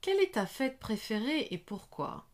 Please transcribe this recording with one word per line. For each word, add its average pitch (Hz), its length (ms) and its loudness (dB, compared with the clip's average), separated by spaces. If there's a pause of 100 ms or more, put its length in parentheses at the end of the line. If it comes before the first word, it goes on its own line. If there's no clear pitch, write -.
Quelle 392 200 4
est 370 140 4
ta 196 120 2
fête 262 320 -2
préférée 226 720 -2
et 180 80 -4
pourquoi ? - 760 -8